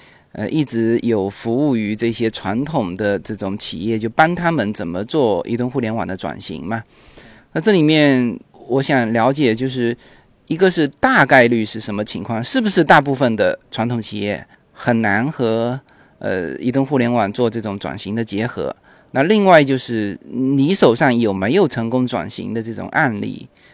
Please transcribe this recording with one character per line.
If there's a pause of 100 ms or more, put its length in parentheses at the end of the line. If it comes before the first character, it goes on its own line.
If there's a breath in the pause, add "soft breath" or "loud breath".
(320 soft breath)
呃，
一
直
有
服
务
于
这
些
传
统
的
这
种
企
业，
就
帮
他
们
怎
么
做
移
动
互
联
网
的
转
型
嘛。 (680 loud breath)
那
这
里
面 (280)
我
想
了
解，
就
是 (520 soft breath)
一
个
是
大
概
率
是
什
么
情
况，
是
不
是
大
部
分
的 (100)
传
统
企
业 (260 soft breath)
很
难
和， (400 soft breath)
呃，
移
动
互
联
网
做
这
种
转
型
的
结
合？ (360 soft breath)
那
另
外
就
是
你
手
上
有
没
有
成
功
转
型
的
这
种
案
例， (260 soft breath)